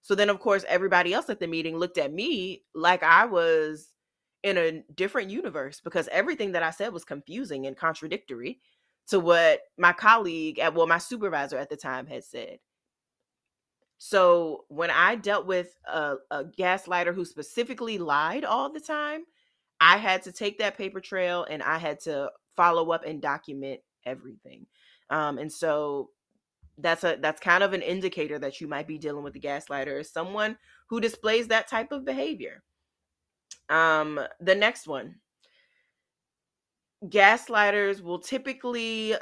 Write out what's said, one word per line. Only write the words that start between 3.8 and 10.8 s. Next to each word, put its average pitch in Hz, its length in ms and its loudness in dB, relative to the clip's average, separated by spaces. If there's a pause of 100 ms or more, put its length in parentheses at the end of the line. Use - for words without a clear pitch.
in 196 140 0
a 160 260 0 (120)
different 196 340 -2
universe 151 520 -8
because 165 300 -4
everything 208 420 0
that 170 100 0
I 160 80 0
said 208 220 -6
was 170 120 -12
confusing 151 640 -10
and 135 100 -10
contradictory 160 800 -6 (480)
to 196 120 2
what 165 420 6 (160)
my 175 160 6
colleague 175 680 4
at, 156 140 2
well, 165 140 4